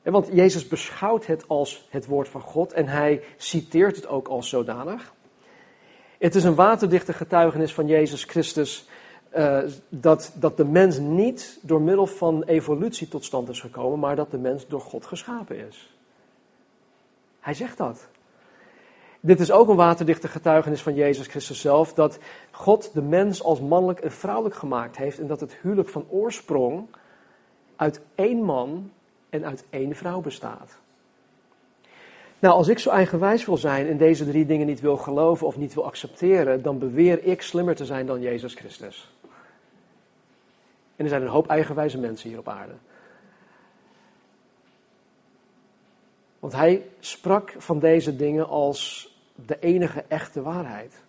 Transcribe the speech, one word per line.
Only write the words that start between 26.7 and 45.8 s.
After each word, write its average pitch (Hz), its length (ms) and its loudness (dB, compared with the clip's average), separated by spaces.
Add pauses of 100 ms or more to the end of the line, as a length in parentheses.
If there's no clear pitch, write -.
uit 151 260 -2 (140)
één 226 280 0
man 160 480 -4 (380)
en 156 160 -6
uit 139 240 -12
één 139 260 -6
vrouw 180 260 -8
bestaat. - 560 -14 (1600)
Nou, 180 160 8
als 170 120 4
ik 233 120 2
zo - 100 -2
eigenwijs 196 560 2
wil 185 120 0
zijn 139 300 -2
en 156 100 -2
deze 156 280 4
drie 147 200 2
dingen 151 220 0
niet 139 140 -4
wil 143 160 2
geloven 156 500 0
of 139 100 -6
niet 143 160 -8
wil 147 120 -4
accepteren, 143 760 0
dan 139 180 -4
beweer 160 440 2
ik 185 180 0
slimmer 175 340 -2
te 147 100 -10
zijn 131 200 -6
dan 127 160 -4
Jezus 123 320 -6
Christus. - 600 -20 (1800)
En - 80 -6
er 151 60 -2
zijn 143 120 -2
een 127 60 -4
hoop 135 200 0
eigenwijze 151 500 -2
mensen 113 320 -8
hier 113 100 -14
op - 100 -14
aarde. 101 240 -16 (3750)